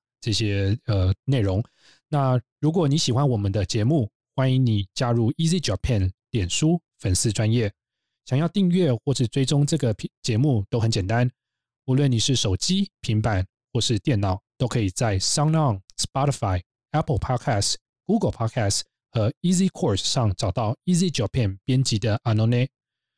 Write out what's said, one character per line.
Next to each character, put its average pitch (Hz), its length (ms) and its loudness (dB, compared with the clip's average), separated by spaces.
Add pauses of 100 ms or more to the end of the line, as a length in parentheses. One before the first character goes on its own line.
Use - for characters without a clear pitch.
(220)
这 110 120 -4
些， 101 440 0 (100)
呃， 98 260 2 (100)
内 135 160 0
容。 98 240 0 (460)
那 135 280 2 (220)
如 156 140 0
果 170 160 2
你 143 80 2
喜 160 120 0
欢 139 180 2
我 123 100 2
们 101 120 0
的 98 140 0
节 107 220 -2
目， 131 260 2 (240)
欢 131 180 0
迎 131 120 4
你 104 280 2
加 120 200 -2
入 117 220 2
Easy 165 280 0
Japan 98 480 0 (200)
脸 92 180 -2
书 165 320 0 (160)
粉 92 180 0
丝 113 160 0
专 110 180 0
页。 110 220 0 (540)
想 127 120 -2
要 160 120 0
订 190 200 2
阅 175 240 2
或 123 200 -2
是 123 160 0
追 135 160 0
踪 143 200 2
这 160 120 0
个 117 160 0
频-， - 180 -8 (100)
节 113 160 0
目 120 320 2
都 - 80 -2
很 113 140 0
简 95 160 -2
单， 120 240 2 (540)
无 131 100 0
论 139 160 2
你 113 80 2
是 131 160 0
手 101 200 0
机、 190 440 0
平 107 220 0
板 101 260 0 (240)
或 120 80 0
是 110 200 0
电 123 200 0
脑， 98 220 -2 (160)
都 127 100 -2
可 131 100 -2
以 101 120 0
在 104 280 -2
SoundOn、 151 640 0 (180)
Spotify、 123 640 -2 (300)
Apple 147 260 -2
Podcasts、 123 580 -2 (300)
Google 185 260 0
Podcasts 110 500 -2 (300)
和 110 200 0 (100)
Easy 180 280 2
Course - 340 -2
上 113 320 0
找 101 160 -4
到 110 320 -2
Easy 180 260 2
Japan 107 540 -2
编 131 180 2
辑 120 160 0
的 101 280 0
Anone。 117 420 2 (500)